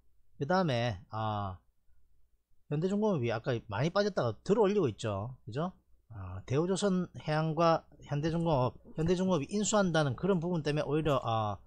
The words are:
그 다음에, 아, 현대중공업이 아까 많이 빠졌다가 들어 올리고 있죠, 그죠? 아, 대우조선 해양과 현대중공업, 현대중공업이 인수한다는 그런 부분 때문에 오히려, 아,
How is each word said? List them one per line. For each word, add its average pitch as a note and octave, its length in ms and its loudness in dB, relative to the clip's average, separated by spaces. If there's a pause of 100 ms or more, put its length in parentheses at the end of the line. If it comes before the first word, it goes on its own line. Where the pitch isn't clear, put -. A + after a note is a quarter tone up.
(380)
그 C#3+ 80 -6
다음에, B2 640 0
아, G#2 480 -4 (1120)
현대중공업이 F3+ 600 0
아까 A#2 340 -2
많이 A2+ 240 -2
빠졌다가 F#3+ 540 0
들어 G#3 180 4
올리고 G3 280 4
있죠, G#2+ 460 -4 (100)
그죠? D3+ 260 -6 (380)
아, F#2 360 -12
대우조선 F3+ 640 0 (200)
해양과 D#3+ 600 2 (160)
현대중공업, D3+ 720 0 (200)
현대중공업이 F3 540 2
인수한다는 F#3 680 2
그런 F#3 240 0
부분 E3+ 220 -2
때문에 D3 240 0
오히려, D3 380 2
아, A2 440 0